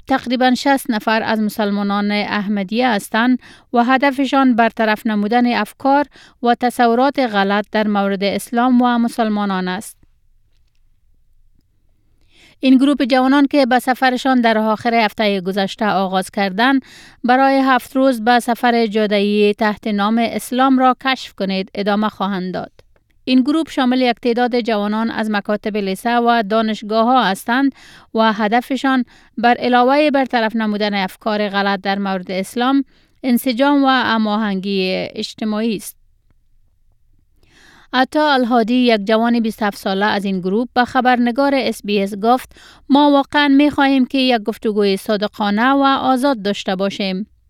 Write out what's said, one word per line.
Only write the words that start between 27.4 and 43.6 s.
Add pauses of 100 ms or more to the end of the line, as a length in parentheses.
و
هدفشان (340)
بر
علاوه
برطرف
نمودن
افکار
غلط
در
مورد
اسلام، (380)
انسجام
و
هماهنگی
اجتماعی
است. (2000)
عطا
الهادی،
یک
جوان
بیست
و
هفت
ساله
از
این
گروپ،
به
خبرنگار
اس
بی
اس
گفت: (360)
«ما
واقعاً
می‌خواهیم